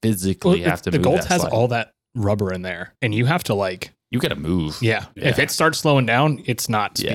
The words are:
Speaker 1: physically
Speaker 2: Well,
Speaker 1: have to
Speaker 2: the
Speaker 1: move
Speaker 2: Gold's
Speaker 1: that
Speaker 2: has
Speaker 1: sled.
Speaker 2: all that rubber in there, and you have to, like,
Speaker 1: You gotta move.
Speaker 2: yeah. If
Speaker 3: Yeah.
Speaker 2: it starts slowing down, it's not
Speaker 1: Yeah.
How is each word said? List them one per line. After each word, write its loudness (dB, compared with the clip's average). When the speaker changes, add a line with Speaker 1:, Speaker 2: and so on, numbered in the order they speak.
Speaker 1:
physically 2
Speaker 2:
Well, 0
Speaker 1:
have -2
to -4
Speaker 2:
the 2
Speaker 1:
move 0
Speaker 2:
Gold's 2
Speaker 1:
that 0
Speaker 2:
has 2
Speaker 1:
sled. -2
Speaker 2:
all 2
that -4
rubber 0
in -6
there, -10
and -2
you 2
have 0
to, 0
like, -2
Speaker 1:
You -2
gotta -2
move. -2
Speaker 2:
yeah. 0
If 0
Speaker 3:
Yeah. 4
Speaker 2:
it -2
starts 2
slowing 4
down, 2
it's -4
not 0
Speaker 1:
Yeah. -2